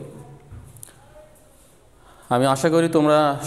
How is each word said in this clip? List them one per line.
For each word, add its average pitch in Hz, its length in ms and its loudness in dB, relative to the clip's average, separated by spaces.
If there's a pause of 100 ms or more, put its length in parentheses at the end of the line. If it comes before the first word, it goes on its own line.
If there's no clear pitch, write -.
(2250)
আমি 127 180 0
আশা 135 240 0
করি 165 180 2
তোমরা 151 480 2 (100)